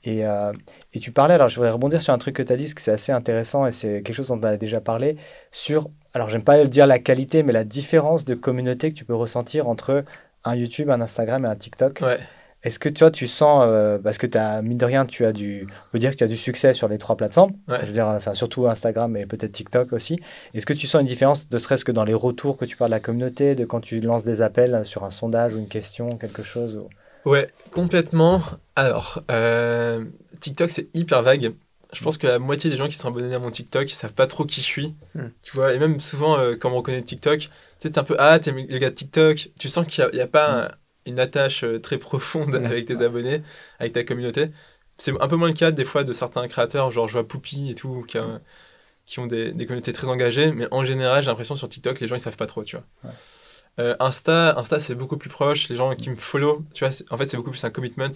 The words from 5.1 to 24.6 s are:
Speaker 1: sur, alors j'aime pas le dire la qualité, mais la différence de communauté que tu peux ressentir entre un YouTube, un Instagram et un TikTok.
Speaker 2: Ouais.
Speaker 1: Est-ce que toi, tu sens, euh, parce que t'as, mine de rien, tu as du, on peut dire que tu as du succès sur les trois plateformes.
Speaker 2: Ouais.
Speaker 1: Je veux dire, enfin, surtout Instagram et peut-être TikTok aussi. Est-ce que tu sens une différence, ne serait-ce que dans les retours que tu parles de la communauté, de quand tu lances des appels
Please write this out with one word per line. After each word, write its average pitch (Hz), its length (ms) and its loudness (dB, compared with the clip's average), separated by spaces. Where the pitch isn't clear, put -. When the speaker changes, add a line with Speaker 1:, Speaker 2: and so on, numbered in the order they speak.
Speaker 1:
sur, 151 380 -2
alors 113 160 -2
j'aime 113 140 -2
pas 143 140 8
le 143 120 6
dire 139 180 8
la 127 120 6
qualité, 135 440 2
mais 135 80 4
la 110 140 2
différence 151 580 2
de 127 100 -4
communauté 127 580 -2
que 151 60 -12
tu - 60 -18
peux 120 120 -4
ressentir 120 520 -2
entre 135 380 0
un 123 100 -2
YouTube, 120 340 -4
un 120 120 4
Instagram 117 440 -2
et 113 40 0
un 107 60 -2
TikTok. 135 460 -2
Speaker 2:
Ouais. 127 160 2
Speaker 1:
Est-ce 117 160 -2
que - 100 -2
toi, 160 220 6
tu 135 160 -4
sens, 147 400 6
euh, 107 320 4
parce 107 180 -2
que - 100 -2
t'as, 110 340 0
mine 117 160 -2
de 123 80 2
rien, 135 200 2
tu 120 200 -2
as 110 80 4
du, 101 360 -6
on - 240 -18
peut 113 60 0
dire 131 120 2
que 135 60 -8
tu 123 60 2
as 113 40 4
du 113 100 -2
succès 127 360 2
sur 113 160 0
les 107 80 -2
trois 107 200 -2
plateformes. 185 360 4
Speaker 2:
Ouais. 123 120 -2
Speaker 1:
Je 117 60 -4
veux 104 60 -10
dire, 110 140 2
enfin, 104 260 -2
surtout 120 340 -2
Instagram 113 500 0
et 101 80 -6
peut-être 104 280 -8
TikTok 123 400 -2
aussi. 156 240 -4
Est-ce 110 120 -6
que 151 80 -2
tu 147 140 -4
sens 151 140 4
une 135 60 2
différence, 135 440 2
ne 120 60 -2
serait-ce 131 280 0
que 123 80 -2
dans 113 120 2
les 110 80 0
retours 123 440 0
que - 80 -6
tu 120 120 -14
parles 117 140 2
de 113 40 2
la 107 60 -2
communauté, 127 540 0
de 120 100 -2
quand 117 160 -4
tu 113 200 -6
lances 113 240 0
des 113 160 0
appels 120 440 4